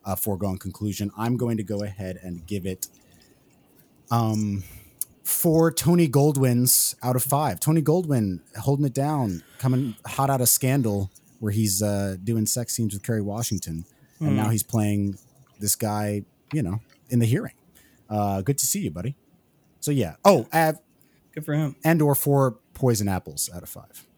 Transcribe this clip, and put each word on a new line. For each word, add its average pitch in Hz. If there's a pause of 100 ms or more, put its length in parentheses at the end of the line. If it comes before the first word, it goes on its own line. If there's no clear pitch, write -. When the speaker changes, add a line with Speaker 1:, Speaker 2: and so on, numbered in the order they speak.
Speaker 1:
a 95
foregone 95
conclusion. 101
I'm 117
going 117
to 104
go 101
ahead 95
and 87
give 95
it, 92 (1300)
um, 107 (600)
four 165
Tony 170
Goldwyns 131
out 123
of 123
five. 151
Tony 160
Goldwyn 135 (220)
holding 139
it 123
down, 139 (160)
coming 127 (100)
hot 139
out 135
of 120
Scandal, 113 (300)
where 107
he's, 104
uh, 101
doing 110
sex -
scenes 110
with 101
Kerry 113
Washington, 98 (360)
and 156
Speaker 2:
Hmm. 104
Speaker 1:
now 107
he's 110
playing 101 (400)
this 101
guy, 104 (300)
you 147
know, 101 (300)
in 123
The 117
Hearing. 147 (560)
Uh, 101
good 139
to -
see 208
you, 117
buddy. 90 (640)
So 147
yeah. 107
Oh, 160
uh, 156 (580)
Speaker 2:
Good 151
for 147
him. 147
Speaker 1:
and 160
or 143
four 135 (160)
poison 107
apples 90
out 85
of 78
five. - (120)